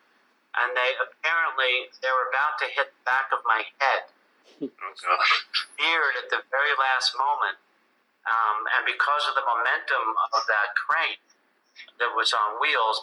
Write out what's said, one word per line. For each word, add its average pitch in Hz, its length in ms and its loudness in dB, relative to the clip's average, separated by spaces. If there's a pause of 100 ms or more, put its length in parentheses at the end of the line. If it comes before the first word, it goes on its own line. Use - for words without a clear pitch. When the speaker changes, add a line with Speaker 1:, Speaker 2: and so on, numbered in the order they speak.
(560)
Speaker 1:
and 123 200 0
they 127 240 2
apparently, 131 920 0 (120)
they 131 80 0
were 127 200 2
about 147 280 0
to 135 120 -2
hit 139 200 -2
the - 160 -20
back 131 240 0
of 127 160 0
my 110 160 2 (160)
head. - 240 2 (560)
Speaker 2:
Oh, 139 80 -6
gosh. - 640 0 (480)
Speaker 1:
Veered 151 400 2
at 120 80 -8
the 113 240 -2
very 143 240 2
last 131 400 2
moment, 131 400 0 (720)
um, 110 480 2
and 123 80 2
because 139 480 0
of - 80 -8
the 131 80 -2
momentum 120 640 0 (240)
of - 160 0
that 104 240 0
crane 156 480 -2 (800)
that 120 100 0
was 113 220 0
on 107 240 0
wheels 120 440 2